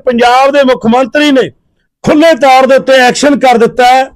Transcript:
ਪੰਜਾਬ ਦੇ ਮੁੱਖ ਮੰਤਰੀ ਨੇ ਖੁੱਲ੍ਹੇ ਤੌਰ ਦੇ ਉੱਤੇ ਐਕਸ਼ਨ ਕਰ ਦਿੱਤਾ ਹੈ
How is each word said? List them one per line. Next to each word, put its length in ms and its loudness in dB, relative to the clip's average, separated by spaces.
ਪੰਜਾਬ 500 0
ਦੇ 120 0
ਮੁੱਖ 240 -2
ਮੰਤਰੀ 440 -2
ਨੇ 180 -2
ਖੁੱਲ੍ਹੇ 320 2
ਤੌਰ 320 2
ਦੇ 80 2
ਉੱਤੇ 260 0
ਐਕਸ਼ਨ 380 0
ਕਰ 180 2
ਦਿੱਤਾ 280 0
ਹੈ 180 2